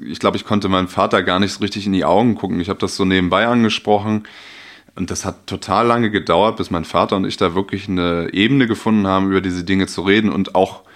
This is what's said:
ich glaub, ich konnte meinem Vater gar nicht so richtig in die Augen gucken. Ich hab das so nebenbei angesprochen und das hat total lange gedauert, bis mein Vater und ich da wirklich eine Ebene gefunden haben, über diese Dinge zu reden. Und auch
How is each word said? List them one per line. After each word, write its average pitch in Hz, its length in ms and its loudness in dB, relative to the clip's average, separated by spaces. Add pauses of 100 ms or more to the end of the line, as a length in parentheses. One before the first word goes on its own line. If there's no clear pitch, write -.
ich 71 140 -10
glaub, 101 160 2
ich 98 80 -6
konnte 104 240 0
meinem 92 180 2
Vater 95 380 0
gar 90 160 0
nicht 101 120 0
so - 100 -8
richtig 101 220 -6
in 101 80 -2
die 90 120 2
Augen 101 320 4
gucken. 92 240 -4
Ich 87 80 -4
hab 92 100 -4
das - 160 -4
so 98 100 -2
nebenbei 92 440 2
angesprochen 107 720 0 (720)
und 90 160 -8
das 92 140 -8
hat - 240 -8
total 101 360 0
lange 120 280 2
gedauert, 104 460 2
bis 92 120 -6
mein 85 140 -2
Vater 101 320 0
und 95 80 0
ich - 140 -6
da 87 180 0
wirklich 98 320 -6
eine 87 440 -2
Ebene 117 360 2
gefunden 107 400 0
haben, 95 220 2
über 95 100 2
diese 90 240 -4
Dinge 95 240 0
zu - 140 -8
reden. 101 280 4
Und 90 240 -4
auch - 280 0 (140)